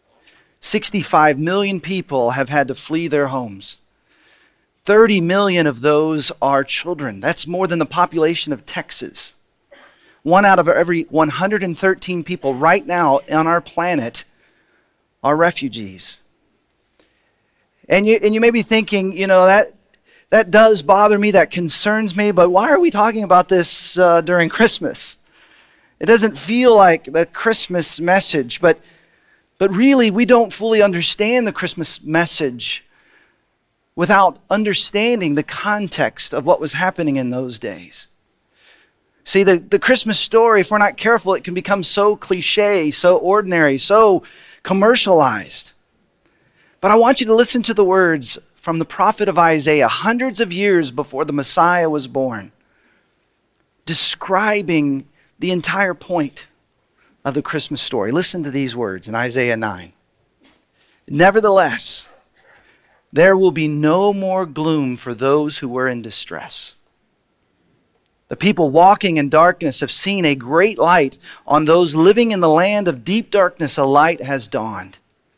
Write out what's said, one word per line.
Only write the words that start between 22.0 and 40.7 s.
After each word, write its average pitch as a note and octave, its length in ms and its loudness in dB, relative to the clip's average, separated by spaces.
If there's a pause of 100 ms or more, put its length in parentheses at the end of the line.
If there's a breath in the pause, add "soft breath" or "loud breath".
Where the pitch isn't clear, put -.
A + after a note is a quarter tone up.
me, G#3 160 0
but F3+ 180 4
why F#3+ 180 2
are E4+ 120 2
we E4+ 100 2
talking G#3+ 320 0
about F3+ 260 4
this, - 480 -2
uh, E3+ 260 4
during E3+ 260 0
Christmas?" - 680 -2 (840 soft breath)
It - 60 -8
doesn't A3 300 4
feel A#3 380 2
like F3+ 300 6
the D#3+ 220 -2
Christmas - 760 -4
message, E3+ 600 -2
but, E3+ 200 2 (800 soft breath)
but G3 160 0
really, A#3+ 380 4
we A3+ 120 0
don't A#3 280 2
fully A3 280 0
understand G#3 640 0
the G#3 80 -4
Christmas - 480 -8
message D#3 840 -4 (1120)
without F#3+ 420 2 (100)
understanding G#3 840 -2
the D3+ 80 0
context F#3+ 880 -4
of B2 140 -6
what E3+ 140 2
was C#3+ 140 -6
happening E3 420 -4
in B2+ 140 -4
those B2+ 280 -8
days. F2 480 -14 (1160 soft breath)
See, G3 180 2
the, F#3 160 4
the - 220 -2
Christmas - 400 0
story, A3+ 400 2
if F3 100 -4